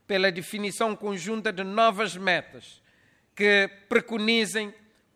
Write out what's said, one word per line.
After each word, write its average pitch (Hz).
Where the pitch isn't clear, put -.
pela 190
definição 208
conjunta 208
de 190
novas 202
metas 180
que 202
preconizem 220